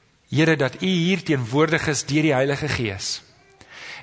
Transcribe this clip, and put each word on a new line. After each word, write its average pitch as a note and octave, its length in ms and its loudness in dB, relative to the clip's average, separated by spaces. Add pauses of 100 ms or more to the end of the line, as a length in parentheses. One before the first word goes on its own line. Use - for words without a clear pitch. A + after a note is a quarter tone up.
(300)
Here, D#3+ 260 4
dat C3+ 260 -2
U F#3 40 -4
hier F3+ 380 2
teenwoordig D3 640 0
is D3 180 -2
deur D3 160 0
die D#3 120 2
Heilige C#3 340 0
Gees. G#2+ 540 -4 (800)